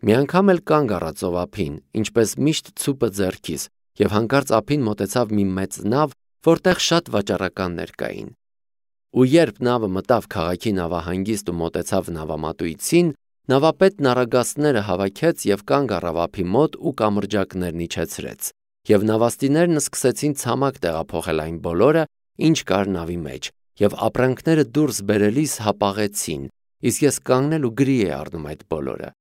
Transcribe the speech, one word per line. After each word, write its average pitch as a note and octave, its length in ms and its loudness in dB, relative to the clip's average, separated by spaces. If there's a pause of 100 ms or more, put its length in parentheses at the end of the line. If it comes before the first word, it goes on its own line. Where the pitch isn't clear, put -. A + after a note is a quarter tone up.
Մի G#2+ 100 4
անգամ F3+ 380 4
էլ E3+ 100 4
կանգ D3+ 300 2
առա E2+ 220 -2
ծովափին, F2 640 -4 (160)
ինչպես A2 440 0
միշտ D3 380 -2
ցուպը C3+ 360 -2
ձեռքիս, F#2 540 -4 (360)
և G#2 120 4
հանկարծ A#2 400 2
ափին B2+ 320 2
մոտեցավ G#2+ 460 -2
մի G#2 180 2
մեծ F#2+ 360 -4
նավ, C3 320 0 (280)
որտեղ E3 380 4
շատ E3+ 280 0
վաճառականներ F#2 840 -4
կային։ - 360 -8 (840)
Ու B2 120 6
երբ C#3 360 2
նավը A#2+ 280 0
մտավ F#2+ 360 0
քաղաքի F2+ 480 -4
նավահանգիստ F2+ 760 -4
ու F2 80 -4
մոտեցավ F2 540 -4
նավամատույցին, D#2+ 1000 -2 (380)
նավապետն D3+ 600 2
առագաստները B2 760 2
հավաքեց G2 600 -2
և G2+ 160 0
կանգ C#3 320 0
առավ E2 260 -4
ափի E2+ 260 -2
մոտ B2+ 280 2
ու D#3 200 -4
կամրջակներն G2 880 -2
իջեցրեց։ D#2+ 680 -8 (380)
Եվ G#2 180 6
նավաստիներն C#3 720 2
սկսեցին C#3 560 0
ցամաք C3 420 0
տեղափոխել E2 640 -2
այն E2 160 -8
բոլորը, G2+ 460 2 (360)
ինչ D#3 220 4
կար - 280 0
նավի E2+ 280 -4
մեջ, C#2+ 260 -10 (300)
և G2+ 220 2
ապրանքները B2+ 680 0
դուրս B2+ 360 0
բերելիս G#2 580 2
հապաղեցին, G2+ 840 -2 (400)
իսկ A#2 180 0
ես C#3+ 180 2
կանգնել C#3 460 0
ու A2+ 80 -2
գրի C3 240 2
էի F2+ 160 0
առնում D2+ 320 -10
այդ D2+ 180 -12
բոլորը։ C2+ 460 -6 (120)